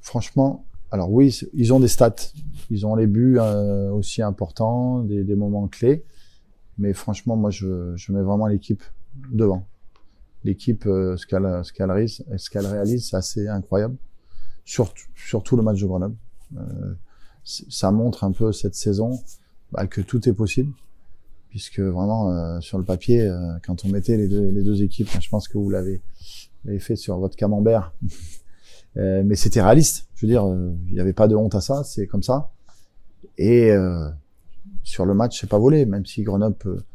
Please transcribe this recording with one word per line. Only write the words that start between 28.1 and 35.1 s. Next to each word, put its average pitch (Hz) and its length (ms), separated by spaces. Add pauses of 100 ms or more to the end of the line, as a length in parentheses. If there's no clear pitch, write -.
Euh, 95 280
mais 101 100
c'était - 260
réaliste. 127 540
Je - 100
veux 107 40
dire, 113 160
euh, 90 280 (160)
il 95 60
n'y 92 40
avait 92 140
pas 107 160
de 110 40
honte 107 220
à 98 60
ça, 139 240
c'est 98 220
comme 98 160
ça. 135 280 (840)
Et, 113 340
euh, 90 380 (760)
sur - 220
le 98 80